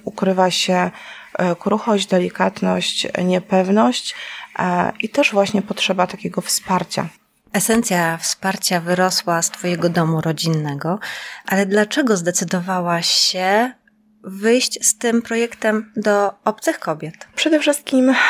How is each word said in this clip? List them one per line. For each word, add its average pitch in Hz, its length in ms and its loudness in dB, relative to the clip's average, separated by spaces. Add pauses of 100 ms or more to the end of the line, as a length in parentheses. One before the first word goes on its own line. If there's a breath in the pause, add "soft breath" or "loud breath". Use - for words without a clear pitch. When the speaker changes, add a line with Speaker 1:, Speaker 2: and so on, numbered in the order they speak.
Speaker 1:
ukrywa 185 480 0
się, 180 400 0 (480 loud breath)
e, 180 160 2
kruchość, 208 520 0
delikatność, 185 1000 0 (180)
niepewność, 190 920 2 (440 loud breath)
e, 180 400 0
i 226 100 -6
też 294 220 2
właśnie 202 300 2
potrzeba 190 460 0
takiego 180 340 -8
wsparcia. - 680 -2 (460)
Speaker 2:
Esencja 180 640 2
wsparcia - 600 -2
wyrosła 175 640 0
z 165 100 -2
twojego 175 380 -2
domu 165 320 2
rodzinnego, 156 800 -2 (480 loud breath)
ale 196 180 2
dlaczego 214 520 2
zdecydowałaś 175 920 -2
się 202 640 2 (520)
wyjść 214 600 0
z - 120 2
tym 233 240 2
projektem 226 760 -2
do 202 380 2 (120)
obcych 262 340 0
kobiet? 156 340 -6 (220)
Speaker 1:
Przede 311 240 4
wszystkim 262 560 2 (140 loud breath)